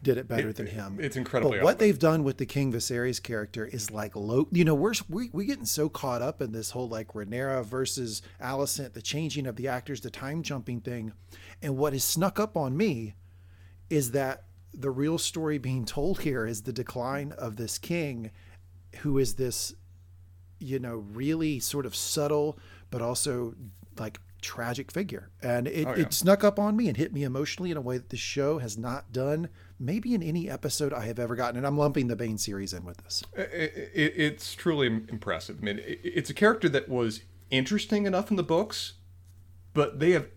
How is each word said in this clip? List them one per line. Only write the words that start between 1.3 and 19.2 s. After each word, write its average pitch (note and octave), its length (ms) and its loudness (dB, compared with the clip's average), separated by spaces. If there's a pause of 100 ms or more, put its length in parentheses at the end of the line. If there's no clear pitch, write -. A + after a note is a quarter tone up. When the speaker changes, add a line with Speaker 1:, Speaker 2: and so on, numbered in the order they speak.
Speaker 1:
But F#2+ 40 6
what F3 120 8
Speaker 2:
obvious. A3 120 6
Speaker 1:
they've E3+ 120 6
done D#3+ 260 6
with C3+ 120 0
the C3+ 80 0
King C3+ 280 0
Viserys A#2+ 500 -2
character G#2+ 420 -4
is A2 260 -6
like, G#2+ 220 -6
lo-, A2+ 380 2
you F3 140 8
know, D#3 100 8
we're, F3 160 2 (160)
we, A#3 240 -6
we're G3 160 -2
getting C#4 180 -2
so D#3 220 0
caught B2 340 -2
up C#3+ 200 -4
in A#2+ 100 -2
this A2 200 -6
whole, B2 180 -4
like, A2 240 -8
Rhaenyra B2 500 -2
versus B2 580 -4 (220)
Alicent, C3+ 480 -2
the A#2 100 -12
changing C#3+ 460 -2
of A#2 80 -6
the B2 140 -2
actors, B2+ 320 -4
the A#2+ 80 -8
time C#3+ 340 -6
jumping B2 380 -4
thing. A2+ 320 -6 (480)
And C#3 160 -2
what C#3+ 160 2
has C3 100 0
snuck F#3+ 380 2
up G#3+ 160 0
on C3+ 180 0
me C3+ 400 0 (720)
is C#3 220 2
that C3+ 320 0 (300)
the C#3 180 -4
real D3 260 0
story D#3 400 -2
being B2+ 280 -2
told E3 340 0
here B2+ 260 0
is A2 180 -4
the B2+ 100 -4
decline C3 580 -4
of A#2+ 240 -8
this A2+ 220 -4
king, C#3 540 -4 (640)
who C#3+ 200 2
is C3 180 4